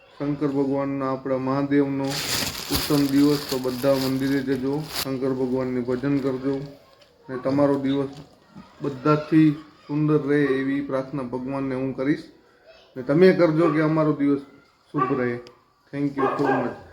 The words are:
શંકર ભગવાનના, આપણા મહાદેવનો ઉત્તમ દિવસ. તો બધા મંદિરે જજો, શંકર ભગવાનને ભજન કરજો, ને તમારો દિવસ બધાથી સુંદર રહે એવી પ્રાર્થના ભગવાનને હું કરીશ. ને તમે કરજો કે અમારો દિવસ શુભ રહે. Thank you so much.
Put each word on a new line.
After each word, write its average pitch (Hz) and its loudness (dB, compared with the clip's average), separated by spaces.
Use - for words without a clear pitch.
શંકર 147 -2
ભગવાનના, 139 -2
આપણા 131 -2
મહાદેવનો 139 0
ઉત્તમ 143 0
દિવસ. 143 2
તો 135 -2
બધા 127 0
મંદિરે 135 0
જજો, 135 -2
શંકર 135 -2
ભગવાનને 127 -2
ભજન 127 0
કરજો, 135 -2
ને 131 -8
તમારો 139 2
દિવસ 135 -2
બધાથી 151 2
સુંદર 151 0
રહે 147 4
એવી 135 0
પ્રાર્થના 135 -4
ભગવાનને 131 -6
હું 131 -4
કરીશ. 147 -2
ને 127 -10
તમે 170 6
કરજો 160 4
કે 151 2
અમારો 156 2
દિવસ 143 2
શુભ 139 0
રહે. 123 -2
Thank 143 -2
you 139 -2
so 139 0
much. 127 0